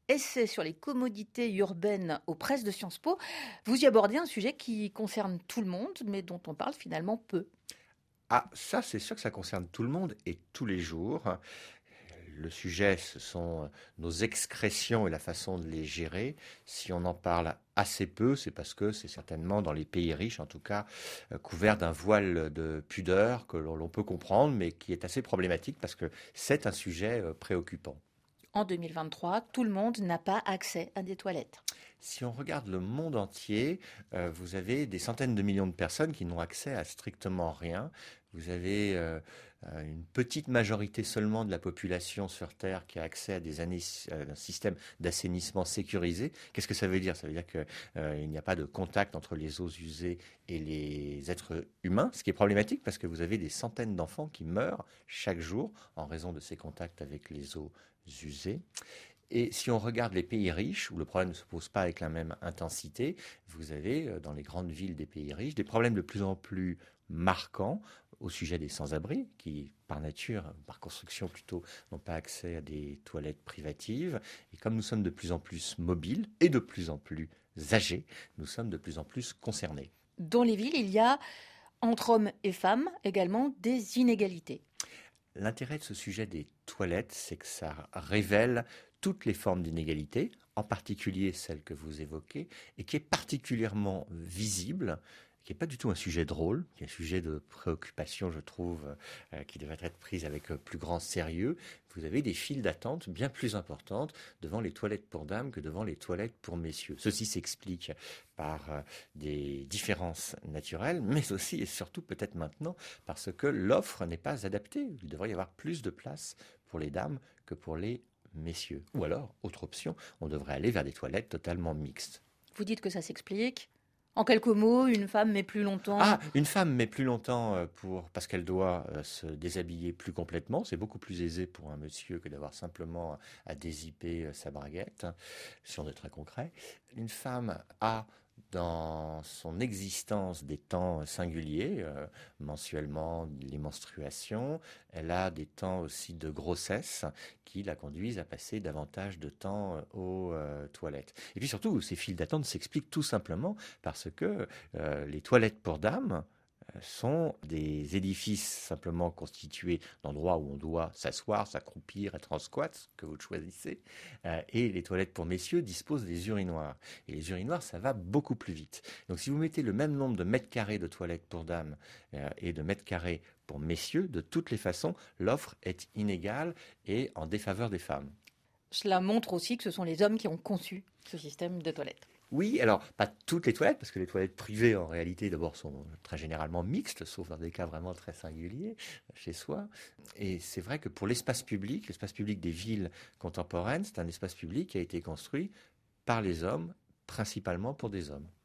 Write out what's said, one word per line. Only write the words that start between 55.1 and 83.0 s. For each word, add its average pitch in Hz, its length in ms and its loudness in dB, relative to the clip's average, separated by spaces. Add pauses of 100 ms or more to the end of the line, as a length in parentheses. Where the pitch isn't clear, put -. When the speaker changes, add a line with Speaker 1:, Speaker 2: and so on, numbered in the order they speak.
Speaker 2:
jour 95 340 -2 (240)
en 80 80 -4
raison 80 260 -6
de 73 80 -8
ces 78 160 -12
contacts 78 460 -10
avec 73 280 -10
les 71 280 -10
eaux 76 160 -8 (500)
usées. 90 380 -6 (680)
Et 120 200 4
si - 180 -2
on 117 80 6
regarde 113 360 0
les 90 100 4
pays 101 280 2
riches, 117 380 0
où 80 80 -8
le 76 80 -2
problème 92 240 2
ne 87 60 -4
se - 100 -14
pose - 240 -8
pas 101 120 2
avec 87 180 2
la 80 100 -2
même 80 320 -4
intensité, 87 720 -4 (320)
vous 80 240 -12
avez, 117 360 -2
euh, 90 120 -6
dans 76 140 -8
les 73 100 -8
grandes 87 280 -4
villes 87 240 -4
des 73 120 -6
pays 73 260 -8
riches, 127 220 -6
des 101 80 2
problèmes 113 320 6
de 92 60 4
plus 101 200 -2
en 95 140 2
plus 92 420 -2 (320)
marquants 92 720 2 (380)
au 85 100 -6
sujet 82 280 -2
des 76 100 -4
sans-abri, 80 680 -2
qui, 73 340 -8 (160)
par 76 140 -4
nature, 80 520 -4 (120)
par - 160 -16
construction - 480 -8
plutôt, - 340 -8 (260)
n'ont 78 100 -10
pas 82 160 -4
accès 85 420 -6
à 78 40 -6
des 73 440 -8
toilettes 76 380 -6
privatives. 110 760 -4 (340)
Et - 40 -16
comme 113 180 0
nous 110 60 2
sommes 107 220 2
de 90 60 2
plus 87 220 -2
en 82 80 2
plus - 380 -8
mobiles 90 480 2 (160)
et 175 80 12
de 131 100 6
plus - 300 -2
en 73 80 -4
plus 80 320 -8 (420)
âgés, 90 340 4 (320)
nous 78 80 -6
sommes 117 240 -4
de 87 60 -2
plus 78 220 -6
en 80 80 -4
plus - 260 -6
concernés. 78 580 -4 (280)
Speaker 1:
Dans 185 260 6
les 226 140 8
villes, 269 180 2
il 220 140 4
y 202 100 8
a, 247 180 10 (600)
entre 233 300 4
hommes 220 220 8 (120)
et 196 80 4
femmes, 233 380 6 (160)